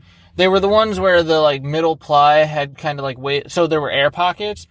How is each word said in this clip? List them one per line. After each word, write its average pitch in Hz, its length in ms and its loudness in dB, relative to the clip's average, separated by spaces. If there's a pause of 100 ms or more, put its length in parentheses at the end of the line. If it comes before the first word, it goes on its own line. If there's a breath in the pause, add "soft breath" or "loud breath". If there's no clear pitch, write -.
(360 soft breath)
They 180 140 2
were 190 100 2
the 190 80 0
ones 214 320 0
where 180 240 2
the, 160 160 0
like, 147 240 2
middle 160 320 -2
ply 147 440 2
had 151 380 -2
kinda, 143 260 -8
like, 131 140 -8
weight, 139 340 -6
so 170 160 0
there 156 120 -2
were 135 120 -4
air 139 200 2
pockets. 180 600 -6